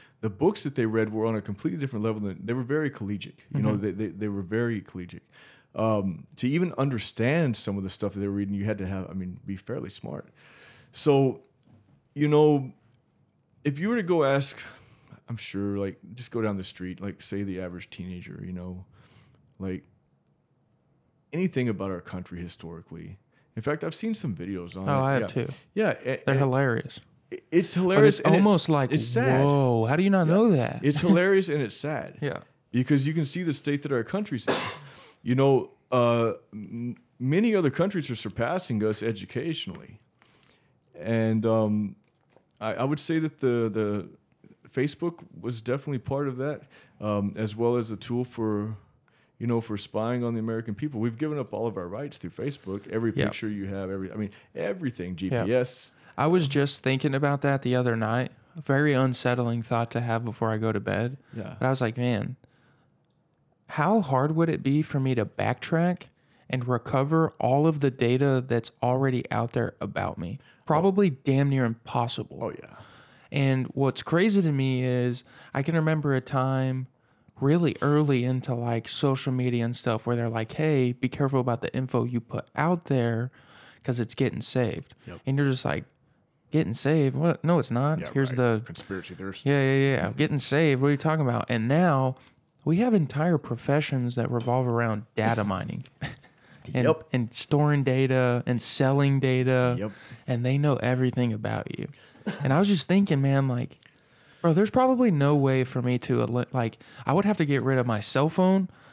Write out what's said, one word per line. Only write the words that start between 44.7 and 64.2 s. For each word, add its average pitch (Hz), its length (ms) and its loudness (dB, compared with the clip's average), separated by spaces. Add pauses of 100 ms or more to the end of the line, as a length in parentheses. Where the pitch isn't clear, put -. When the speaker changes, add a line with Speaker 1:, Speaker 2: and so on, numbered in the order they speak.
Speaker 1:
was 117 220 -8
definitely 135 380 -4
part 139 280 -4
of 127 100 -6
that, 139 240 -6 (400)
um, 104 340 0
as 107 200 -4
well 117 220 2
as 113 140 -2
a 107 60 -6
tool 123 280 -4
for, 107 500 -4 (640)
you 117 100 -6
know, 117 140 2
for 107 160 -6
spying 117 460 -4
on 117 100 -2
the 113 60 -2
American 113 360 -4
people. 147 240 -6
We've 113 180 -2
given 151 220 -4
up 113 140 -8
all 107 140 -2
of 104 100 -8
our 90 100 -6
rights 123 300 -10
through 87 140 -12
Facebook. 104 580 -8
Every 113 260 0
Speaker 2:
Yeah. 139 100 2
Speaker 1:
picture - 240 -4
you 101 180 -6
have, 98 220 -6
every, 95 220 -6
I - 40 -12
mean, 104 160 -4 (240)
everything, 131 640 -6
Speaker 2:
Yeah. 104 240 -2
Speaker 1:
G 92 40 -2
P 110 80 2
S. - 360 -4 (260)
Speaker 2:
I 143 100 0
was 170 200 4
just 143 360 0
thinking 135 320 0
about 143 260 0
that 139 220 2
the 123 120 2
other 123 200 2
night. 113 360 -2 (260)
A 160 40 -12
very 147 320 4
unsettling 123 680 2
thought 117 300 -2
to 120 100 -2
have 117 240 0
before 113 260 -2
I 110 60 0
go 110 140 0
to 110 80 -2
bed. 107 380 -2 (160)
Speaker 1:
Yeah. 113 260 -12
Speaker 2:
But 120 60 0
I 127 40 2
was 131 120 0
like, 117 160 -2
"Man, 123 400 -2 (1300)
how 185 320 2
hard 139 340 2